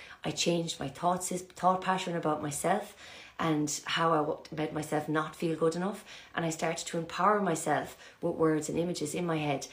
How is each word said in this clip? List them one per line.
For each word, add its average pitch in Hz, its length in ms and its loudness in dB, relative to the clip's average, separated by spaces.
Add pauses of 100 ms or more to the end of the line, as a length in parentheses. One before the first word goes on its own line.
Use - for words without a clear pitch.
(240)
I 165 60 -4
changed 165 500 0
my 143 80 -4
thoughts, 180 440 0
thought 185 500 0
pattern 180 340 0
about 151 280 0
myself 175 520 0 (440)
and 151 460 0
how 165 280 2
I 156 40 6
w-, 151 200 0 (180)
made 156 160 -2
myself 151 380 -2
not 156 260 0
feel 165 200 0
good 160 200 2
enough. 196 300 -4 (300)
And 170 100 0
I 160 60 0
started 165 360 -2
to 170 120 -4
empower 190 420 2
myself 156 560 0 (240)
with 165 140 0
words 156 340 2
and - 80 -2
images 160 380 0
in 180 100 -2
my 160 120 2
head 143 360 0